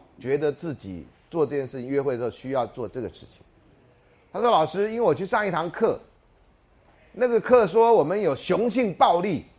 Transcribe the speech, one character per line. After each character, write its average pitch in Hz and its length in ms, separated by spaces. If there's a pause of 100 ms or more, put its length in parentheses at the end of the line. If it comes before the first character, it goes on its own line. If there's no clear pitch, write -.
(180)
觉 135 200
得 147 120
自 147 240
己 92 320 (240)
做 160 160
这 143 100
件 135 100
事 131 140
情， 123 80
约 139 140
会 135 120
的 117 40
时 123 60
候 113 60
需 131 200
要 127 160
做 113 200
这 127 140
个 101 80
事 - 160
情。 - 180 (880)
他 190 80
说 233 100
：“老 160 160
师， 202 240
因 226 60
为 240 40
我 175 140
去 180 100
上 214 220
一 190 40
堂 165 200
课， 202 280 (1120)
那 240 140
个 233 140
课 233 260
说 226 280
我 165 100
们 190 160
有 151 140
雄 190 340
性 220 240
暴 175 280
力。 175 260 (120)